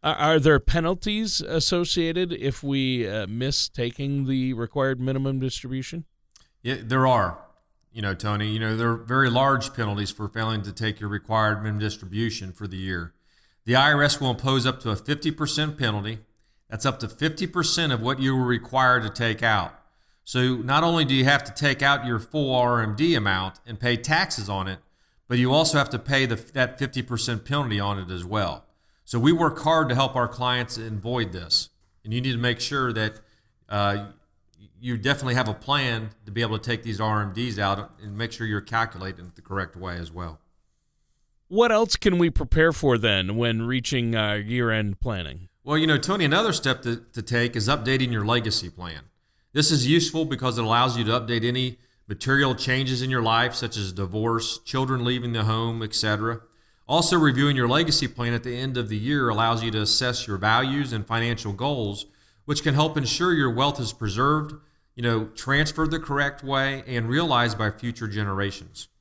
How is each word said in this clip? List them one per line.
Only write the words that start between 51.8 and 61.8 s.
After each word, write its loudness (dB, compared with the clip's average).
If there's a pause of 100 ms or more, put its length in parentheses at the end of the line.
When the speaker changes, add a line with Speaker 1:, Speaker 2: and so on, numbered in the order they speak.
Speaker 2:
material 2
changes 0
in -2
your 0
life, 2
such -6
as -4
divorce, -2
children -2
leaving -2
the 0
home, 0
et -6
cetera. 0 (480)
Also, 4
reviewing 4
your 2
legacy 2
plan -4
at -2
the -6
end -4
of -4
the -2
year 0
allows 2
you -2
to -2
assess 0
your -4
values 0
and -4
financial -2
goals, -4 (380)